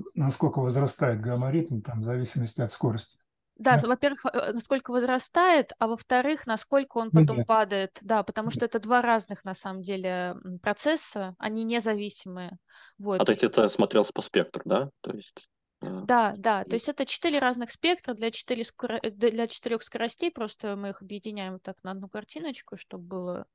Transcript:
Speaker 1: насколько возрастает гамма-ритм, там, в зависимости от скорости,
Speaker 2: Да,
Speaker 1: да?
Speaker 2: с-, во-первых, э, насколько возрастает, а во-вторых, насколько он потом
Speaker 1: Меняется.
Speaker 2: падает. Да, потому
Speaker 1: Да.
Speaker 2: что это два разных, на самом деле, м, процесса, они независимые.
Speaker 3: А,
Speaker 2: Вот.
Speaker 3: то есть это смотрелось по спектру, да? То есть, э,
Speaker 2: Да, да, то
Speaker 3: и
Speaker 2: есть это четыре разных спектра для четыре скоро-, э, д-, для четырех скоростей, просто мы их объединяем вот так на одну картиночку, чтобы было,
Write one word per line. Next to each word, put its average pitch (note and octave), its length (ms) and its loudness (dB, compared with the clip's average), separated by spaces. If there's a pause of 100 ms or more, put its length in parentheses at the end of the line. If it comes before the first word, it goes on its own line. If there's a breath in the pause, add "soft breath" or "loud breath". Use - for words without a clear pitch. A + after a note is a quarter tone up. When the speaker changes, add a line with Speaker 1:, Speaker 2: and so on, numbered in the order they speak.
(140)
Speaker 1:
насколько C#3+ 460 2
возрастает B2+ 600 2
гамма-ритм, B2 640 0
там, A2+ 200 -6
в - 20 -2
зависимости B2 580 -2
от G#2+ 100 -2
скорости, - 460 -2 (400)
Speaker 2:
Да, A#3+ 200 6
Speaker 1:
да? - 0 -
Speaker 2:
с-, A#3 100 4
во-первых, C#4 380 0
э, - 280 0
насколько B3+ 380 -2
возрастает, B3+ 880 4
а A3+ 80 2
во-вторых, B3+ 600 0
насколько C4 500 0
он A3+ 140 -2
потом D3 300 6
Speaker 1:
Меняется. - 20 2
Speaker 2:
падает. G3+ 580 2
Да, G#3 220 0
потому A3 280 -4
Speaker 1:
Да. - 0 -
Speaker 2:
что - 140 -2
это A3+ 140 -2
два A#3 220 2
разных, A3+ 420 0
на F#3+ 100 -8
самом F#3+ 280 -10
деле, F#3 280 -4 (340)
м, F3+ 160 -12
процесса, G#3 760 -2
они A3 260 -4
независимые. G#3 960 -4 (600 soft breath)
Speaker 3:
А, - 80 2
Speaker 2:
Вот. - 0 -
Speaker 3:
то B2 60 4
есть G#2+ 120 4
это A2 260 6
смотрелось G#2 420 4
по - 100 -4
спектру, - 440 0
да? B2 240 2 (120)
То - 120 -10
есть, - 360 -16 (320)
э, F#3+ 220 -8
Speaker 2:
Да, A3 320 4
да, G3+ 300 0
то - 80 -6
Speaker 3:
и - 20 -2
Speaker 2:
есть A#3 140 -2
это C#4+ 160 -2
четыре D4+ 320 0
разных B3 320 0
спектра E4 460 -2
для A3 160 -2
четыре A#3 320 -4
скоро-, A#3 400 -6
э, G#3+ 80 -4
д-, G#3 180 4
для A3+ 180 -2
четырех A3+ 360 -4
скоростей, A#3 480 -4
просто G#3+ 440 -6
мы G3+ 140 -8
их - 140 -12
объединяем G3 500 -8
вот F#3 80 -14
так - 220 -14
на F#3 80 -8
одну F#3+ 180 -10
картиночку, C4 680 -12
чтобы F#3 300 -16
было, F3+ 500 -8